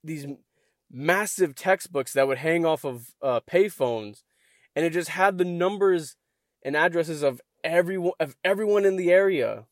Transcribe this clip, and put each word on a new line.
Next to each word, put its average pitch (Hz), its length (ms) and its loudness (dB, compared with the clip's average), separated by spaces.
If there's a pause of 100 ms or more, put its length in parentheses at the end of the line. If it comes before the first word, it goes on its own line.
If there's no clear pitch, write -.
These 156 220 -10
m-, 139 120 -12 (540)
massive 175 640 -2
textbooks - 580 -2
that 135 140 2
would 135 100 -2
hang 160 260 0
off 160 220 0
of, 120 340 -10
uh, 127 200 0
payphones, 120 800 -2 (540)
and 156 100 0
it 170 60 0
just 165 180 -4
had 185 300 0
the 180 40 2
numbers 180 720 0 (480)
and 139 120 -6
addresses 165 480 0
of 131 180 0 (220)
everyone, 175 560 0
of 151 240 -4
everyone 202 420 2
in 196 100 4
the 180 160 2
area. 147 600 2